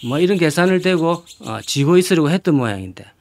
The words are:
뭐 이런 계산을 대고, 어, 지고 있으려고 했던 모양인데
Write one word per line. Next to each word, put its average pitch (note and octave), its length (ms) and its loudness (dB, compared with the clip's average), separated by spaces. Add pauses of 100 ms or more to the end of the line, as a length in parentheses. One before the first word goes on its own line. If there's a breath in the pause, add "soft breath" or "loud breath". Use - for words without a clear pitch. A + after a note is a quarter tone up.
뭐 C3 120 -2
이런 F3+ 200 2
계산을 F3 440 2
대고, F3 420 -2 (220)
어, A2 160 -8
지고 C#3+ 340 0
있으려고 F3 340 2
했던 F3+ 240 0
모양인데 G2+ 500 -4 (160)